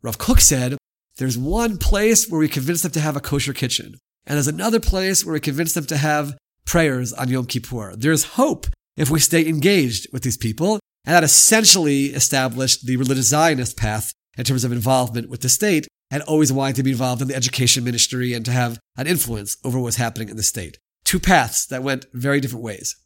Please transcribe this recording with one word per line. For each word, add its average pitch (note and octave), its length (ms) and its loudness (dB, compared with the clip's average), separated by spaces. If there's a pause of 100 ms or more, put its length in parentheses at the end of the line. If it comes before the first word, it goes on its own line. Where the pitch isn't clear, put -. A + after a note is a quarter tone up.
Rav A#2 160 -8
Kook - 240 6
said, B2+ 340 4 (400)
"There's C3 220 -2
one G3 400 0
place G#3+ 500 4
where E3 120 -2
we D#3 100 2
convince D#3+ 320 -2
them E3 100 -4
to D#3+ 80 -2
have D3+ 160 -2
a A2+ 60 -4
kosher C#3 320 -4
kitchen. - 420 -6 (300)
And D3 100 -4
there's C#3+ 120 0
another G#3 340 0
place F#3+ 440 0
where E3 60 -6
we D3+ 80 -2
convince D#3 320 -2
them D#3+ 140 -4
to D#3 100 -6
have D3 420 -2 (280)
prayers C3 480 0
on B2+ 160 -4
Yom B2+ 160 -2
Kippur. A2+ 500 -8
There's C#3+ 400 0
hope D#4 320 0 (300)
if D3 120 0
we D3+ 120 2
stay E3 260 4
engaged D#3 640 2
with B2 120 -8
these B2+ 120 -2
people." E3+ 440 -2 (260)
And D#3+ 100 2
that E3+ 80 8
essentially D3+ 840 4
established C3 760 0
the B2+ 120 0
religious B2+ 300 0
Zionist D3 500 2
path G#2+ 340 -4 (260)
in B2+ 60 -6
terms B2+ 220 0
of A#2+ 80 -2
involvement A#2+ 560 0
with A#2+ 120 -10
the C3 80 -2
state F3 380 0 (220)
and C#3+ 140 -6
always D#3 280 2
wanting C3+ 240 -2
to C3+ 80 -2
be C3+ 80 2
involved B2+ 300 -2
in C3 60 -4
the C3 80 -6
education B2+ 480 0
ministry B2 500 -2
and A#2 120 -8
to B2 60 -4
have A#2+ 280 -2 (180)
an C3+ 100 -4
influence A2+ 560 -4
over C3 160 -2
what's A#2 180 -4
happening A2+ 320 -4
in G#2+ 80 -12
the G#2 60 -4
state. - 340 -6 (260)
Two F#3 160 0
paths D#3 460 2
that C3 180 -8
went C3+ 300 -4
very C#3 260 0
different A#2+ 240 -6
ways. - 320 -8 (100)